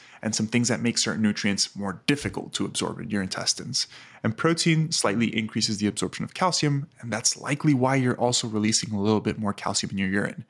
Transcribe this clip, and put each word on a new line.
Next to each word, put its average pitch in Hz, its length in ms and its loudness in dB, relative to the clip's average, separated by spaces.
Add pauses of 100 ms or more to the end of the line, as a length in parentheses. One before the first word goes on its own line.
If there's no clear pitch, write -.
(200)
and 110 140 -2
some 110 140 0
things 120 200 2
that 113 120 0
make 113 180 0
certain 107 240 0
nutrients 101 540 0
more 98 300 -6
difficult 98 480 -2
to 98 100 -2
absorb 87 360 -4
in 90 100 -8
your 101 120 0
intestines. - 640 -4 (380)
And 113 120 0
protein 160 540 2
slightly 110 460 2
increases 110 420 -2
the 104 80 2
absorption - 380 -2
of - 100 -10
calcium, 147 540 0 (120)
and 117 120 -6
that's 110 240 0
likely 147 380 2
why 127 200 4
you're 127 240 2
also 120 300 2
releasing 110 440 0
a 101 80 0
little 107 200 4
bit 85 180 -2
more 104 140 -2
calcium - 400 -2
in 98 60 -4
your 95 100 0
urine. 98 420 -2